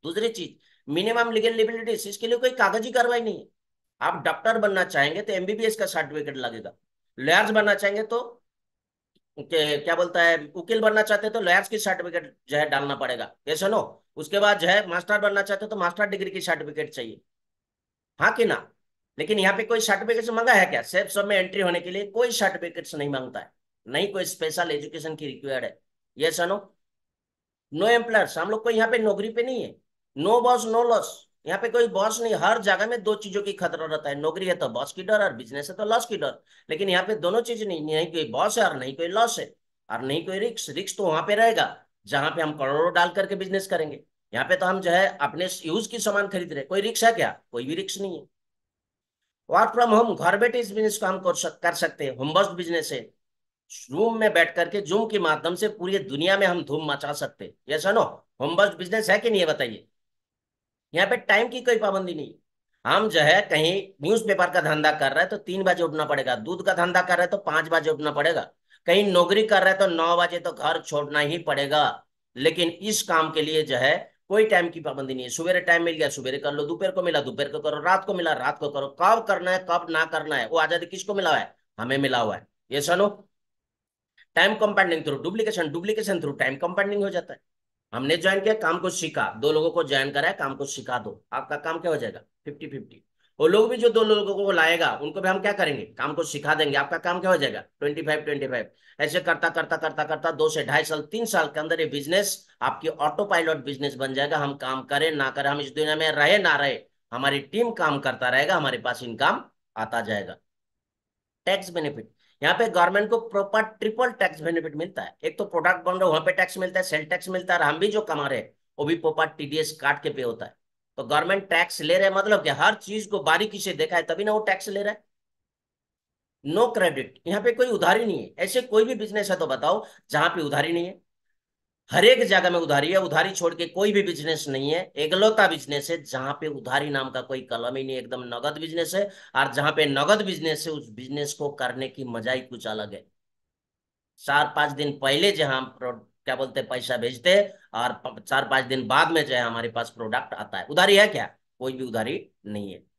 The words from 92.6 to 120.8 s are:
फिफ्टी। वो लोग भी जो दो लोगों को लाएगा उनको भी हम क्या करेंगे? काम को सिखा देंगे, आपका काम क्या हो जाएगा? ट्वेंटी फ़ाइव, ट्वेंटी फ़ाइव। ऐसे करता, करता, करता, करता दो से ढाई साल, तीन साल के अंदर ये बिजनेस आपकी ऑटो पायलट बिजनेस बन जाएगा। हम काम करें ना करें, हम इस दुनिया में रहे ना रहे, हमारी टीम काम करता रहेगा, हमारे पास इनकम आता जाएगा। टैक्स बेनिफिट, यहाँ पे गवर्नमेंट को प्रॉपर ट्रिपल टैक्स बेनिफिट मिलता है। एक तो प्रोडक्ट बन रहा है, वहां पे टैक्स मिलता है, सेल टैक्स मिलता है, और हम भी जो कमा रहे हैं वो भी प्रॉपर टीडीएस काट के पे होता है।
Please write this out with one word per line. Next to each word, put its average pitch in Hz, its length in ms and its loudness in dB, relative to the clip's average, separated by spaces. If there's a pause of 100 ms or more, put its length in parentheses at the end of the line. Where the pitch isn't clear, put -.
फिफ्टी। 131 380 -16 (360)
वो 151 60 6
लोग 214 240 6
भी 247 60 0
जो 233 120 4
दो 226 140 4
लोगों 208 320 2
को 196 180 0
लाएगा 165 380 4 (120)
उनको 156 180 -8
भी 185 80 0
हम 190 120 2
क्या 202 120 0
करेंगे? 151 320 0
काम 139 300 -6
को 165 80 -2
सिखा 147 320 0
देंगे, 147 220 2
आपका 143 220 0
काम 180 220 -2
क्या 185 100 2
हो 180 60 8
जाएगा? 120 240 -2
ट्वेंटी 147 420 -6
फ़ाइव, 151 180 0
ट्वेंटी 139 280 -4
फ़ाइव। 120 220 -6 (300)
ऐसे 156 200 0
करता, 165 280 0
करता, 160 280 -2
करता, 156 280 -2
करता 156 260 -2
दो 151 180 2
से 156 160 -2
ढाई 147 200 2
साल, 156 180 -4
तीन 226 220 -4
साल 180 220 0
के 151 140 -6
अंदर 160 200 -2
ये 156 60 2
बिजनेस 147 600 -2 (140)
आपकी 143 260 -2
ऑटो 151 360 0
पायलट 160 400 0
बिजनेस 139 300 -4
बन 135 200 -4
जाएगा। 143 240 0
हम 143 180 -2
काम 131 260 -6
करें 147 300 0
ना 135 180 0
करें, 139 200 -2
हम 147 100 -2
इस 135 100 -8
दुनिया 151 260 0
में 156 140 0
रहे 147 280 4
ना 170 180 4
रहे, 139 220 0 (340)
हमारी 139 280 0
टीम 226 320 0
काम 156 260 0
करता 131 300 -2
रहेगा, 139 280 2
हमारे 127 220 0
पास 120 240 -4
इनकम 131 420 0 (320)
आता 110 240 -4
जाएगा। 101 360 -4 (1080)
टैक्स 190 240 0
बेनिफिट, 151 400 -6 (320)
यहाँ 160 160 4
पे - 100 2
गवर्नमेंट 185 420 2
को 233 100 2
प्रॉपर 196 420 0
ट्रिपल 220 480 -2
टैक्स 165 300 -2
बेनिफिट 156 360 -2
मिलता 185 260 -8
है। - 220 -12
एक 156 140 -4
तो 202 60 -2
प्रोडक्ट 175 400 2
बन 180 80 0
रहा 185 120 2
है, 180 60 6
वहां 160 140 2
पे 180 80 2
टैक्स 185 260 0
मिलता 185 220 -2
है, 185 40 0
सेल 156 200 -4
टैक्स 180 240 -4
मिलता 180 260 -2
है, 170 60 2
और 151 60 4
हम 151 120 2
भी 196 100 2
जो 208 120 0
कमा 151 260 -4
रहे 135 120 -2
हैं - 160 -12 (240)
वो 147 60 -2
भी 160 120 0
प्रॉपर 160 320 0
टीडीएस 151 520 -4
काट 139 220 0
के 156 80 -4
पे 131 120 -6
होता 117 240 -6
है। - 80 -20 (440)